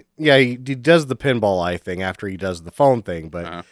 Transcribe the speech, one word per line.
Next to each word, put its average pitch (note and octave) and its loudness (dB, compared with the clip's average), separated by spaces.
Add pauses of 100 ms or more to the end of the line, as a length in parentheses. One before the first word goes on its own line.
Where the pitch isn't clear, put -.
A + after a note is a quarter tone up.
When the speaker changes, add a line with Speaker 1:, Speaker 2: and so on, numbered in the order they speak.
(180)
Speaker 1:
yeah, D3+ 6
he, B2+ 4 (160)
he C3+ -6
does D3+ 2
the B2+ -6
pinball G#2 0
eye F2 -2
thing F#2 -8
after F#2 -6
he F#2+ -8
does F2 -6
the E2+ -18
phone C3 2
thing, E2 -10
but E2+ -10
Speaker 2:
Uh-huh. F2 -12